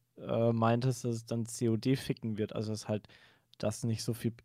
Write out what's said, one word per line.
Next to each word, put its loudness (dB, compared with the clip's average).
äh, 2
meintest, 2
dass -2
es -10
dann -2
C 0
O 4
D 2
ficken -4
wird, -2
also -2
dass -6
halt -2
das -2
nicht 0
so -2
viel -2